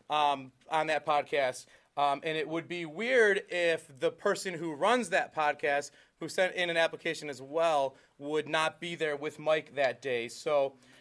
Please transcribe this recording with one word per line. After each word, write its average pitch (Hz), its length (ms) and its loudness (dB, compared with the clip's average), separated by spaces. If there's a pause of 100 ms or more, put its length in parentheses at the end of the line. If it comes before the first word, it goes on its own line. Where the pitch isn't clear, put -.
um, 143 440 0 (180)
on 156 160 2
that 151 180 0
podcast. 143 640 0 (280)
Um, 143 300 0
and 160 140 -2
it 147 100 -4
would 160 200 -6
be 170 180 -6
weird 208 640 2
if 170 360 0 (140)
the 160 100 0
person 190 440 -2
who 160 180 -6
runs 196 380 0
that 170 260 0
podcast, 147 540 0 (300)
who 160 80 -6
sent 185 260 0
in 175 160 0
an 165 80 0
application 160 500 -2
as 131 140 -10
well, 143 540 0 (200)
would 147 320 -2
not 156 320 0
be 170 140 -6
there 151 200 -2
with 147 240 -8
Mike 156 360 0
that 127 260 0
day. 120 280 -4
So, 139 440 0 (280)